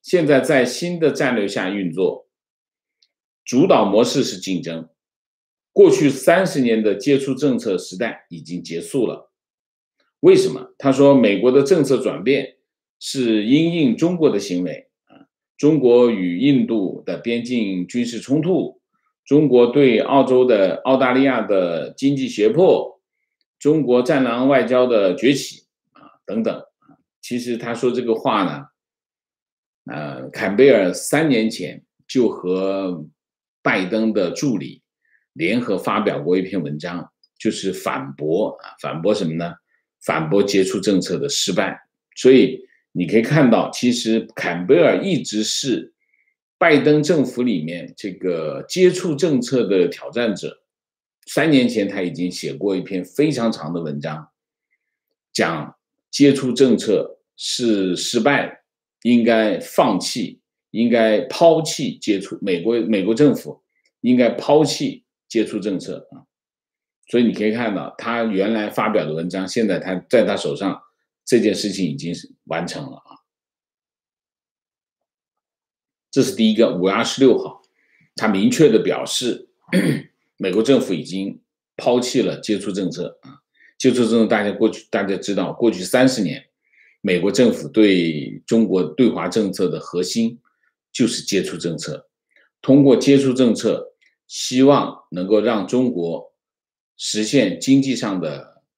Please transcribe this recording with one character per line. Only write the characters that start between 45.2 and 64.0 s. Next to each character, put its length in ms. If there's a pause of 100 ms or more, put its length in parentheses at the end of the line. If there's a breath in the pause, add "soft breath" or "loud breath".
直 220
是 500 (640)
拜 180
登 240
政 240
府 160
里 220
面 340
这 160
个 560
接 220
触 240
政 260
策 260
的 200
挑 240
战 240
者。 260 (640)
三 240
年 180
前 220
他 140
已 80
经 200
写 220
过 220
一 60
篇 220
非 280
常 200
长 220
的 80
文 180
章， 300 (1040)
讲 420 (360)
接 200
触 220
政 240
策 420 (160)
是 600
失 240
败， 440 (380)
应 220
该 360
放 400
弃， 400 (300)
应 180
该 340
抛 420
弃 340
接 220
触， 220
美 200
国， 200
美 200
国 120
政 220
府 280 (380)